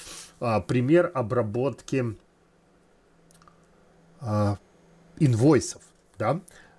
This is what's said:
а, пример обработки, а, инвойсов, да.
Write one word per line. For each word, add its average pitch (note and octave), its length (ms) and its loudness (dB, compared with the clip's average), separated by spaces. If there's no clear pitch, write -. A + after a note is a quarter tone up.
а, A2 220 -2
пример C#3 520 2
обработки, A#2+ 1040 -4
а, G#2 360 -2
инвойсов, B2+ 640 4
да. E3+ 240 -2